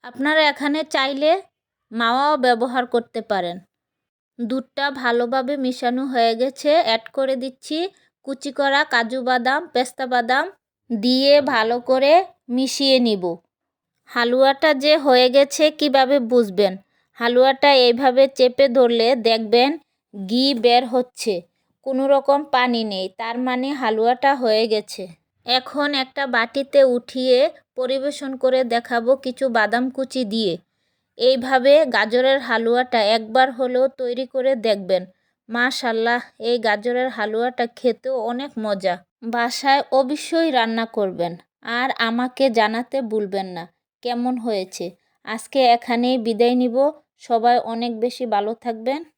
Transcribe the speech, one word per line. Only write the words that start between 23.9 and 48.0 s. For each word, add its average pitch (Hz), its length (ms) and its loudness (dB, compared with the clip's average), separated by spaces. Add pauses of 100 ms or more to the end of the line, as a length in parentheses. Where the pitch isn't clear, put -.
হয়ে 220 320 0
গেছে। 208 360 -6 (420)
এখন 254 500 -2
একটা 269 320 -6
বাটিতে 254 520 0 (140)
উঠিয়ে 254 440 0 (380)
পরিবেশন 269 640 -6
করে 254 260 0
দেখাবো 233 540 -2
কিছু 262 320 -6
বাদাম 226 400 0
কুচি 262 360 -6
দিয়ে। 208 280 -2 (640)
এইভাবে 262 560 2 (160)
গাজরের 240 520 2
হালুয়াটা 233 580 0 (100)
একবার 226 420 2
হলেও 254 340 0 (120)
তৈরি 247 300 -6
করে 262 280 -2
দেখবেন। 196 480 -2 (460)
মাশাআল্লাহ, 240 720 -2 (200)
এই 233 200 -2
গাজরের 233 500 -2
হালুয়াটা 233 560 -4 (100)
খেতেও 254 480 -4
অনেক 254 340 -6
মজা। 196 380 -2 (280)
বাসায় 247 580 0 (100)
অবশ্যই 294 600 0
রান্না 226 340 0 (100)
করবেন 175 380 -2 (460)
আর 262 100 -2 (100)
আমাকে 247 500 -2
জানাতে 226 520 0
ভুলবেন 202 480 -4
না 170 140 -12 (400)
কেমন 240 340 -4
হয়েছে। 202 480 -6 (400)
আজকে 226 340 -6 (140)
এখানেই 247 440 0
বিদায় 233 380 0
নিব। 247 200 0 (460)
সবাই 240 340 2 (100)
অনেক 226 340 -6
বেশি 247 260 -4